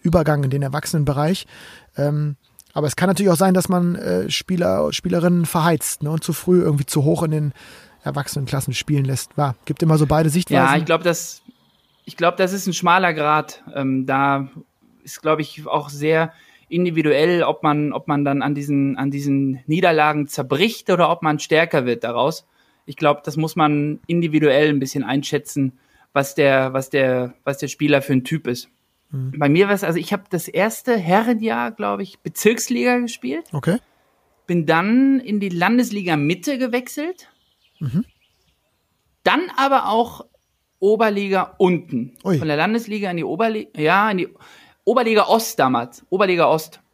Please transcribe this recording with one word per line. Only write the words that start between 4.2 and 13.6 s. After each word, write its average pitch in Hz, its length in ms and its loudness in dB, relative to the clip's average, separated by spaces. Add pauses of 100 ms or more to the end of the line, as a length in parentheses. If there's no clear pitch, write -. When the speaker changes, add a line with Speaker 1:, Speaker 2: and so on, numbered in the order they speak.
Speaker 1:
Spieler, 175 640 -2
Spielerinnen 175 500 0
verheizt, 165 580 0
ne, 147 80 -4
und 160 140 -4
zu - 80 -4
früh 180 300 2
irgendwie 147 240 0
zu 143 180 0
hoch 160 200 2
in 156 60 -2
den 151 220 -2 (520)
Erwachsenenklassen 139 680 -6
spielen 143 320 -2
lässt. 135 320 -4
Ja, 139 180 0 (120)
gibt 156 160 -2
immer 156 160 4
so 151 80 4
beide 151 240 2
Sichtweisen. 143 340 2
Speaker 2:
Ja, 139 140 4
ich 160 80 -2
glaub, 165 160 0
das, - 400 -4 (640)
ich - 100 -18
glaub, 175 220 0
das 185 160 2
ist 185 120 -4
ein 190 60 -2
schmaler 175 400 2
Grat. 151 500 0 (120)